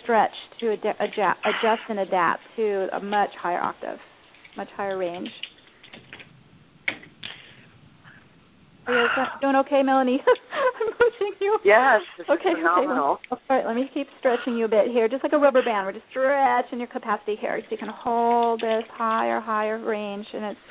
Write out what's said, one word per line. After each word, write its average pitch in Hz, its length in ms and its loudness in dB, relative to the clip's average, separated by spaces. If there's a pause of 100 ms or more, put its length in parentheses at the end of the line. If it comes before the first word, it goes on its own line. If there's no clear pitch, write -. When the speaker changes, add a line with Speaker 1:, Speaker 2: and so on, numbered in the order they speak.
Speaker 1:
stretch 196 300 2 (280)
to 226 120 -2
ad-, 208 280 -4
adja-, 196 440 0
adjust 214 440 0
and 208 120 -4
adapt 185 400 0 (160)
to 202 360 -2
a - 80 -4
much 202 300 0 (100)
higher 175 200 -2
octave, - 380 -6 (600)
much 196 180 -10
higher 196 220 -6
range. 180 320 -6 (3500)
Are 247 80 0
you 247 100 4
okay, 254 260 -2 (100)
doing 277 160 2
okay, 277 260 4
Melanie? 262 400 2
<laughs> - 300 2
I'm 494 400 -2
pushing 415 480 0
you. 403 240 2
Speaker 2:
Yes, 247 360 6 (180)
this 170 100 -14
Speaker 1:
Okay, 339 220 2
Speaker 2:
is 330 60 0
phenomenal. 185 640 2 (140)
Speaker 1:
okay. 247 160 -6
All 262 80 2
right, - 100 0
let 226 100 -4
me 262 180 -2
keep 269 120 -6 (120)
stretching 240 380 0
you 233 100 0
a - 20 -2
bit 214 240 4
here, 226 160 2
just 254 140 -4
like 302 100 -2
a 302 60 6
rubber 269 260 4
band. 202 220 -2
We're 196 60 -4
just 214 180 -16
stretching 262 680 0
your 240 100 -8
capacity 214 520 -4
here - 200 -4
so 214 100 -10
you 220 80 -6
can 220 120 -10
hold 233 680 2
this 226 320 0
higher, 226 480 0
higher 220 420 -4
range, 208 520 -6
and 214 100 -8
it's 208 160 -10 (100)